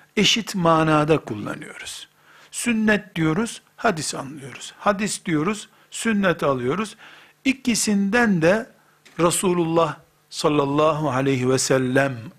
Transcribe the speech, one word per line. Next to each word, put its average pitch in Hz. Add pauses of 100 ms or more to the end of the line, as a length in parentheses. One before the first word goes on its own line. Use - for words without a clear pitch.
(180)
eşit 208
manada 160
kullanıyoruz. - (440)
Sünnet 214
diyoruz, 165 (140)
hadis 170
anlıyoruz. 135
Hadis 202
diyoruz, 175 (220)
sünnet 196
alıyoruz. 143 (500)
İkisinden 214
de 202 (500)
Resulullah 165 (320)
sallallahu 147
aleyhi 127
ve 131
sellem 131 (220)